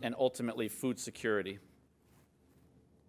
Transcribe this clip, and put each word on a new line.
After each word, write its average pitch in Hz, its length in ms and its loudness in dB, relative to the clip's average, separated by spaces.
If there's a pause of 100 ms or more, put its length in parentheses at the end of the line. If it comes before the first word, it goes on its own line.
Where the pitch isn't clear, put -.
and 120 160 -2
ultimately 120 500 2
food 123 300 -2
security. 101 640 0 (1500)